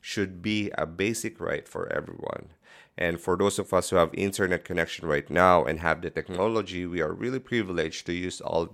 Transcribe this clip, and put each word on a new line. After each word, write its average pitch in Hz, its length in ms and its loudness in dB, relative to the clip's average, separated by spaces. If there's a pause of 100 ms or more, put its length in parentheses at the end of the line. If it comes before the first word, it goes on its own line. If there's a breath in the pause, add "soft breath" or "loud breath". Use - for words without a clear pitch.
should 92 400 -4
be 104 380 -2
a 78 80 0
basic 98 540 -4
right 78 260 -4
for - 260 -6
everyone. - 580 -8 (460 loud breath)
And 85 240 0
for 90 160 2
those 98 220 4
of 95 160 0
us 90 160 2
who 95 60 2
have 82 180 6
internet 92 500 0
connection 85 440 -2
right 73 200 0
now 87 360 8
and 80 160 -2
have 82 220 0
the 85 80 -6
technology, 92 760 -2
we 87 140 -4
are 78 120 0
really 120 280 -4
privileged 92 640 -2
to 87 60 -4
use 87 280 -6
all 82 340 0